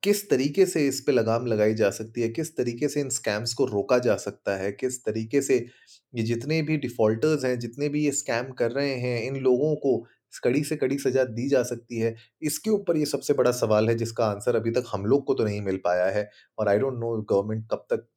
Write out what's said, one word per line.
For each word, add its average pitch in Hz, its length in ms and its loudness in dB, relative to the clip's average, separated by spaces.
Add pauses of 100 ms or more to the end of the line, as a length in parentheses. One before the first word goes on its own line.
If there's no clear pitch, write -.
किस 202 260 0
तरीके 143 360 4
से 156 220 0
इस 135 140 -2
पे 143 100 0
लगाम 117 340 2
लगाई 107 280 2
जा 107 160 2
सकती 113 320 -6
है, 113 80 0
किस 156 280 -6
तरीके 120 300 -2
से 143 140 -2
इन 135 80 -4
स्कैम्स 110 440 -4
को 135 120 2
रोका 104 340 2
जा 117 160 2
सकता 98 420 -6
है, 95 140 -4
किस 127 340 -6
तरीके 113 360 -2
से 135 240 0 (500)
ये 113 80 -2
जितने 123 380 -2
भी 156 160 -2
डिफॉल्टर्स 127 680 0
हैं, 127 140 0
जितने 120 300 -4
भी 147 160 -2
ये 143 60 2
स्कैम 127 420 -4
कर 117 180 0
रहे 139 240 -2
हैं, 123 280 -2
इन 131 120 -4
लोगों 135 400 2
को 131 320 0 (360)
कड़ी 143 200 2
से 151 120 -4
कड़ी 139 220 -2
सजा 131 260 2
दी 120 260 -4
जा 131 140 4
सकती 117 360 -6
है। 113 160 0 (260)
इसके 156 280 -4
ऊपर 196 280 2
ये 151 80 2
सबसे 143 280 -2
बड़ा 123 180 4
सवाल 110 380 2
है 117 80 2
जिसका 113 280 -2
आंसर 104 300 0
अभी 113 160 0
तक 123 200 0
हम 98 140 -4
लोग 135 200 2
को 139 80 0
तो 131 100 0
नहीं 104 180 -2
मिल 95 160 -2
पाया 90 280 2
है 104 240 0 (280)
और 107 80 0
I 101 60 4
don't 123 240 2
know 117 340 -4
गवर्नमेंट 110 420 0
कब 110 60 -2
तक - 400 -4